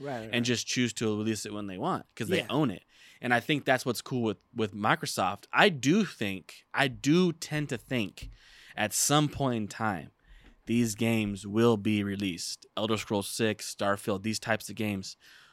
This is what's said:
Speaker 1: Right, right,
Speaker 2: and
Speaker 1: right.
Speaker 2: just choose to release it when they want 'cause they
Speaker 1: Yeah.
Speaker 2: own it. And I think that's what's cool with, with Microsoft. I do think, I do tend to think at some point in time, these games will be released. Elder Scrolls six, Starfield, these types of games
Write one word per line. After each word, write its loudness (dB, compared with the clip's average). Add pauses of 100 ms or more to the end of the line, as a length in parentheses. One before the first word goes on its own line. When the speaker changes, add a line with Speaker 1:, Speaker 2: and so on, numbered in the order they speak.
Speaker 1:
Right, -8
right, -8
Speaker 2:
and -8
Speaker 1:
right. 2
Speaker 2:
just 0
choose 0
to -2
release 0
it -8
when -8
they -8
want -4 (100)
'cause -4
they 2
Speaker 1:
Yeah. -2
Speaker 2:
own 2
it. -10 (380)
And 0
I 6
think 0
that's 2
what's -2
cool -2
with, 0 (140)
with -2
Microsoft. 0
I 8
do 2
think, -8 (100)
I 4
do 2
tend -6
to -4
think -6 (440)
at -2
some 4
point -2
in -4
time, -4 (560)
these 2
games 0
will 6
be 2
released. -4 (100)
Elder 0
Scrolls -2
six, -2
Starfield, -2
these -4
types -2
of -12
games -6 (360)